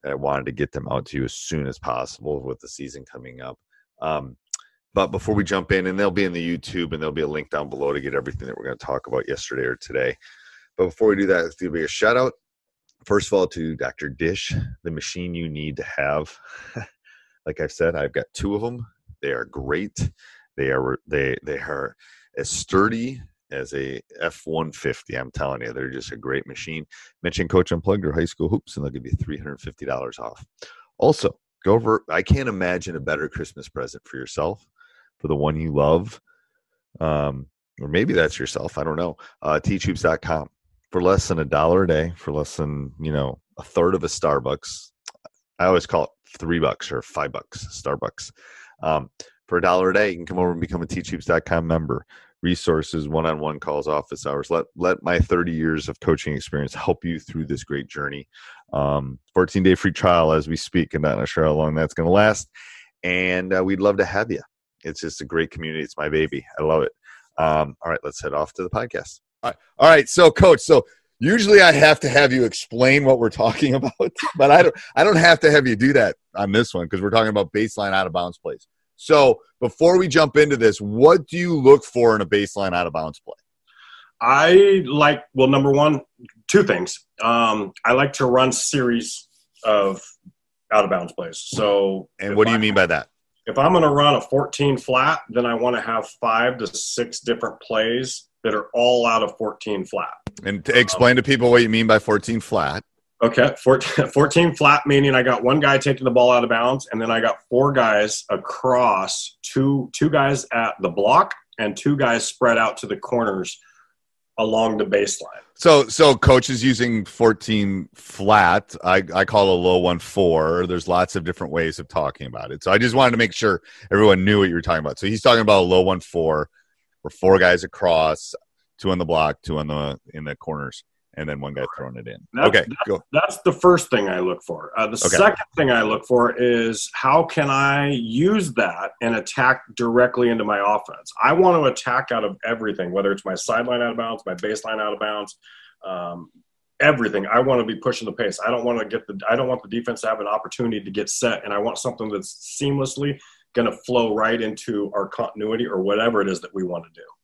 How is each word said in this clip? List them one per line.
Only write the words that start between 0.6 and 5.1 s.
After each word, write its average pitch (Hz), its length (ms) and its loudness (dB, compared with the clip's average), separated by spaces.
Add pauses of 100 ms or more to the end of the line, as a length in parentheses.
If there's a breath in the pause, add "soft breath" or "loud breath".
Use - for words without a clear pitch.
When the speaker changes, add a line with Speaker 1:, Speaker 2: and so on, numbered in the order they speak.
Speaker 1:
them 69 180 -10
out - 180 -6
to 73 100 -12
you 65 80 -4
as 64 80 -8
soon 76 340 -8
as 65 140 -12
possible 65 640 -8
with 65 180 -12
the - 80 -20
season 67 360 -18
coming 64 360 -20
up. 64 180 -16 (420)
Um, 71 360 -6 (560 soft breath)
but 95 160 0
before 101 260 -6